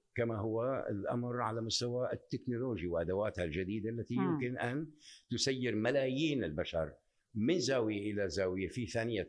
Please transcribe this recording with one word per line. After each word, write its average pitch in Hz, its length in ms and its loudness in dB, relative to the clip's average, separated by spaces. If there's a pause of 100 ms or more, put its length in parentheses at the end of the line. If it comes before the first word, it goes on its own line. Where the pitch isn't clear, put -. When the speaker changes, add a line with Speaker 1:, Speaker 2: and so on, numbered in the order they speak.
(140)
Speaker 1:
كما 113 240 0
هو 113 520 0
الأمر 120 500 -2
على 113 200 0
مستوى 120 520 0
التكنولوجي 117 760 -2
وأدواتها 90 580 0
الجديدة 95 460 -2
التي 117 260 -4
Speaker 2:
مم. 175 160 2
Speaker 1:
يمكن 127 260 -2
أن 139 320 -2 (400)
تسير 123 440 0
ملايين 135 720 2
البشر 78 480 -2 (420)
من 120 240 4
زاوية 110 540 2
إلى 101 160 2
زاوية 92 400 0
في 117 180 -4
ثانية 113 420 -2